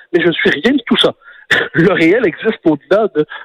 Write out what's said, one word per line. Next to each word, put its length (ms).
mais 100
je 60
ne 60
suis 160
rien 220
de 160
tout 100
ça. 160
<laughs> 240
Le 200
réel 320
existe 400
au-delà 500
de 100